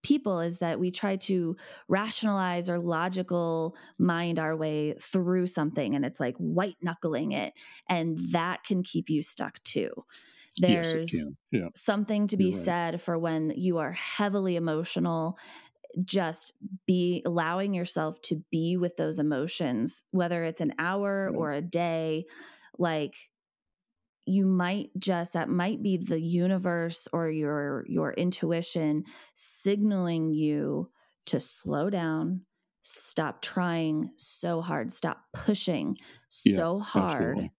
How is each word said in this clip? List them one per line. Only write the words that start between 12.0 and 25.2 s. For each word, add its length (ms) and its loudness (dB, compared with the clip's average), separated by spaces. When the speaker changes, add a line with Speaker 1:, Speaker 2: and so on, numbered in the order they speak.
Speaker 1:
to 100 0
be 80 6
Speaker 2:
You're 140 2
right. 60 -2
Speaker 1:
said 360 0
for 180 0
when 320 0
you 260 0
are 160 0
heavily 640 0
emotional, 800 0
just 480 -2
be 380 2
allowing 480 0
yourself 480 -2
to 300 -4
be 260 2
with 200 0
those 220 0
emotions, 920 0
whether 320 2
it's 180 -4
an 180 0
hour 520 0
Speaker 2:
Yeah. 60 -2
Speaker 1:
or 140 0
a 100 -2
day, 640 -2
like, 380 0
you 140 4
might 540 2
just, 340 0